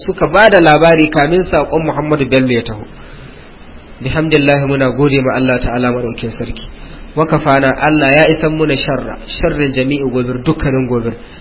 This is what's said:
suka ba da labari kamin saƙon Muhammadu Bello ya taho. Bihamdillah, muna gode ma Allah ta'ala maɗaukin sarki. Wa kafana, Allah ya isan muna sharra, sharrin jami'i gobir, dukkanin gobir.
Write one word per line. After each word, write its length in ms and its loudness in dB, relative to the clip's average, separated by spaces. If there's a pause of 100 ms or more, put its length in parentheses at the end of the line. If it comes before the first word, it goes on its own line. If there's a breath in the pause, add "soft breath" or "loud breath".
suka 260 -2
ba 180 6
da 120 4
labari 480 6
kamin 340 0
saƙon 400 -2
Muhammadu 460 -2
Bello 220 2
ya 100 0
taho. 240 -8 (1160 loud breath)
Bihamdillah, 640 2
muna 280 0
gode 280 2
ma 160 0
Allah 200 2
ta'ala 320 0
maɗaukin 400 -6
sarki. 320 -10 (520 loud breath)
Wa 100 0
kafana, 540 2
Allah 320 2
ya 160 6
isan 320 0
muna 160 0
sharra, 520 -4
sharrin 440 -2
jami'i 400 -2
gobir, 320 -4
dukkanin 480 0
gobir. 240 -2 (260 loud breath)